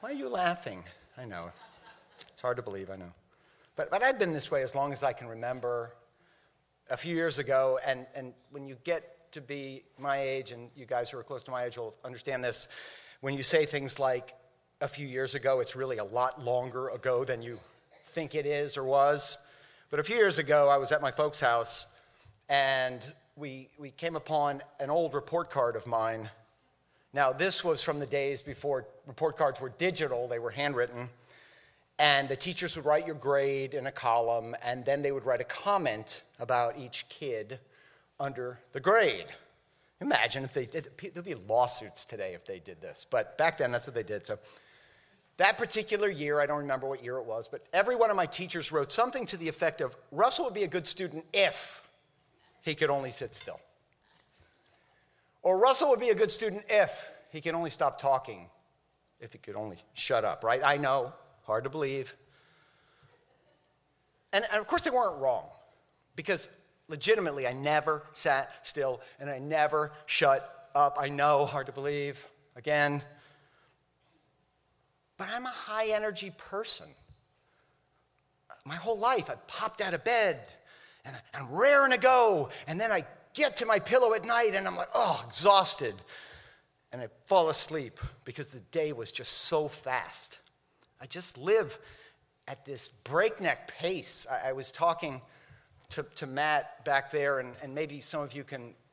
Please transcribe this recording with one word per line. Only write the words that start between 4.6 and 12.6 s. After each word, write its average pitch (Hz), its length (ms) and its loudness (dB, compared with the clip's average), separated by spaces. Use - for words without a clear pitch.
as 120 100 -6
long 143 180 0
as 139 120 -6
I 131 80 2
can 120 160 -10
remember. 120 640 -6
A 123 60 -4
few 170 180 -6
years 165 240 0
ago, 131 480 2
and, 131 180 -2
and 127 160 -12
when 143 160 -14
you 135 160 -14
get - 500 -6
to 156 80 -14
be 135 440 -12
my 139 200 0
age, 135 320 -2
and 120 240 -16
you 131 120 -18
guys 120 240 -2
who 135 80 -10
are 117 40 -12
close 123 220 -10
to 131 80 -12
my 123 120 -4
age 120 120 -8
will 113 180 -10
understand 127 380 -6
this, 120 240 -2